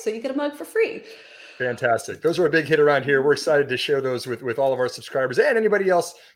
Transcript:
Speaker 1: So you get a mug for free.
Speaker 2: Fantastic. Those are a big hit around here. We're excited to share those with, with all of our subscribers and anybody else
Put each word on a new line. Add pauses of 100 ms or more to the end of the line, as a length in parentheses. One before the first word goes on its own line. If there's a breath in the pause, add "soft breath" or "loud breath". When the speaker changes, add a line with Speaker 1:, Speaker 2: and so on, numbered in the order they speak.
Speaker 1:
So
you
get
a
mug
for
free. (540 loud breath)
Speaker 2:
Fantastic.
Those
are
a
big
hit
around
here.
We're
excited
to
share
those
with,
with
all
of
our
subscribers
and
anybody
else (220 loud breath)